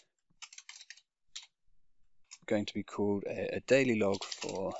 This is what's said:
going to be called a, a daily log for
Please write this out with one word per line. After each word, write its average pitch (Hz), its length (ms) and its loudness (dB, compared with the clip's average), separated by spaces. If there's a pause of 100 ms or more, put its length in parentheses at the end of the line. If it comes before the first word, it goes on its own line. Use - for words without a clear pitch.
(2500)
going 104 180 2
to - 80 -8
be 104 100 -4
called 101 440 0
a, - 300 -4
a 101 40 -2
daily 131 380 6
log 98 260 2
for 92 560 -6